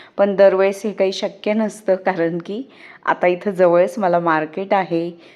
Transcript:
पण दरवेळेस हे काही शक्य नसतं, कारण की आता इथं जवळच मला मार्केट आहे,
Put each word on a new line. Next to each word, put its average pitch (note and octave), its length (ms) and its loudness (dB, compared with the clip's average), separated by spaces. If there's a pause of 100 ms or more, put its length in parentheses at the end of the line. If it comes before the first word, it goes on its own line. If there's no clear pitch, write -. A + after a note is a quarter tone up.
(160)
पण G3+ 200 0
दरवेळेस G3 480 4
हे G#3 80 -4
काही F#3+ 200 -2
शक्य G#3 400 -6
नसतं, G#3 420 -2
कारण F3+ 440 -2
की G#3 320 -10 (340)
आता - 220 0
इथं F3+ 240 0
जवळच F3+ 480 2
मला F3 200 0
मार्केट E3+ 560 -2
आहे, E3+ 360 -2 (260)